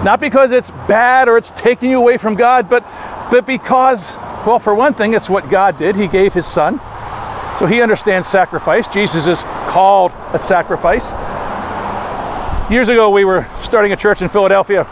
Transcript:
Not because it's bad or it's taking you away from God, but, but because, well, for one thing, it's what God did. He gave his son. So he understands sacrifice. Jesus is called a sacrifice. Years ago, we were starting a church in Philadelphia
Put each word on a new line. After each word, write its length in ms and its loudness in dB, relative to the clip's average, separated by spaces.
Not 160 4
because 320 2
it's 200 0
bad 400 4
or 80 6
it's 140 -2
taking 380 0
you 100 2
away 180 4
from 180 -2
God, 340 2
but, 140 2
but 140 2
because, 720 0
well, 140 2
for 160 0
one 180 2
thing, 200 0
it's 160 -2
what 200 -2
God 280 2
did. 180 0
He 120 -2
gave 260 2
his 120 -2
son. 360 0
So 80 0
he 160 2
understands 460 0
sacrifice. 600 0
Jesus 380 -2
is 160 0
called 440 4
a 60 -4
sacrifice. 760 0
Years 180 2
ago, 220 4
we 160 4
were 220 0
starting 300 2
a 20 -2
church 260 0
in 80 -2
Philadelphia 640 2